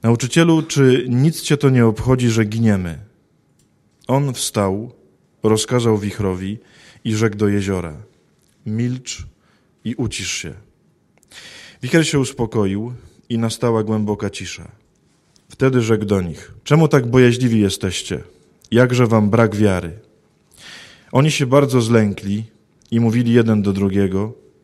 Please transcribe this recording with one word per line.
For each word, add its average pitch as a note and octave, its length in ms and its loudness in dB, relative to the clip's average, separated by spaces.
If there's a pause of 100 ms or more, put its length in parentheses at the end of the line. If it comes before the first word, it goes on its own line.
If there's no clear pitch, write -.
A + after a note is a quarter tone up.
„Nauczycielu, D#3+ 580 2
czy C3+ 480 2
nic C3 320 0
Cię D3 160 -2
to C#3 120 2
nie B2 160 4
obchodzi, A#2+ 440 0
że A2 160 0
giniemy?” G#2 540 -2 (1080)
On C#3 260 -2
wstał, G#2 580 -4 (520)
rozkazał A2 540 0
wichrowi G2 600 -6 (460)
i A2+ 120 -4
rzekł G#2+ 220 -2
do G#2 100 0
jeziora: F#2+ 500 -4 (680)
„Milcz B2 600 -6 (600)
i A2+ 100 -8
ucisz G#2 360 -6
się”. - 220 -12 (1300)
Wicher D3+ 240 2
się D3 120 0
uspokoił A2+ 760 -4 (360)
i A#2 80 -4
nastała A2+ 460 -2
głęboka G#2+ 460 -4
cisza. - 420 -14 (760)
Wtedy C3 320 2
rzekł A2 240 0
do G2 160 0
nich: - 320 -10 (100)
„Czemu D#3 240 4
tak C3 200 2
bojaźliwi A#2+ 520 4
jesteście? F#2+ 640 -4 (480)
Jakże B2 360 4
wam G#2+ 220 4
brak A2+ 260 2
wiary?” F#2+ 440 -2 (1120)
Oni C#3+ 200 2
się C#3+ 140 -2
bardzo B2+ 360 4
zlękli G#2+ 600 0 (480)
i A#2 80 0
mówili A#2 340 2
jeden A2+ 280 4
do G2 120 0
drugiego G2 600 0 (300)